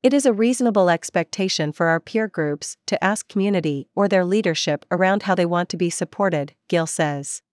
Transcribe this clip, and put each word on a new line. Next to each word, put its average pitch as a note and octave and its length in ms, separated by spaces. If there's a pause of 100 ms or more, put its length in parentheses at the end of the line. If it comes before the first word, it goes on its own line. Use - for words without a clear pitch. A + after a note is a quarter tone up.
"It B3 100
is C#4 140
a A#3 80
reasonable A3 560
expectation F3+ 800
for F3 140
our E3 140
peer A3 280
groups D3 560
to - 180
ask G3+ 260
Community F3+ 680
or G3+ 140
their F3+ 180
leadership F3 640
around F#3 320
how F#3+ 120
they F3+ 120
want F3 240
to E3+ 80
be F3 100
supported," E3+ 680 (140)
Gill E3 180
says. D3 540 (120)